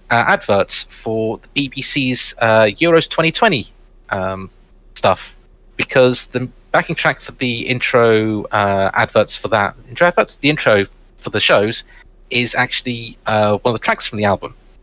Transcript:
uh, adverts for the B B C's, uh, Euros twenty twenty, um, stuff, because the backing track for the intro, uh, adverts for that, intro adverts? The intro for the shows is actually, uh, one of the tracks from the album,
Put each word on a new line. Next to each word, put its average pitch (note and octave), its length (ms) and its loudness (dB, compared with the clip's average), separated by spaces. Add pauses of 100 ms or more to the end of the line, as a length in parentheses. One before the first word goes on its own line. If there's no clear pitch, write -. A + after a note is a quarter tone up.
(100)
uh, A#2+ 160 2
adverts - 600 0 (160)
for A2 360 -4
the - 160 -20
B C#3 140 -4
B - 140 -12
C's, B2+ 560 -4
uh, A2 260 4
Euros E3 440 2
twenty G#3+ 220 0
twenty, F3 420 0 (380)
um, F#2+ 400 -6 (440)
stuff, - 400 0 (420)
because B2+ 520 2
the B2 200 -6 (240)
backing E3 240 -2
track D3 240 -2
for - 120 -16
the A#2+ 360 -4
intro, A2 760 2
uh, G2 480 0
adverts A2 420 0
for - 120 -8
that, G2+ 280 0 (120)
intro B2 200 0
adverts? - 280 -2
The C#3+ 140 0
intro A2 360 2 (320)
for - 120 -14
the G#2+ 100 -4
shows A2+ 440 2 (460)
is B2 240 -2
actually, A#2+ 600 -6 (100)
uh, G#2+ 320 2
one A#2+ 160 -2
of G#2+ 60 -6
the - 40 -8
tracks - 220 -2
from - 120 -10
the G#2 60 0
album, F#2 300 -2 (280)